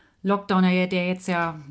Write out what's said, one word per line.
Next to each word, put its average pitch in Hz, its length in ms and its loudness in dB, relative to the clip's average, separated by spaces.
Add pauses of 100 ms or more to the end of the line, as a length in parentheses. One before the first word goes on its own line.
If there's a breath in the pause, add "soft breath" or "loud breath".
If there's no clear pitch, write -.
(220 soft breath)
Lockdown, 196 400 0
der, 185 260 4
der 180 200 -2
jetzt 185 200 -4
ja, 170 320 -2 (120)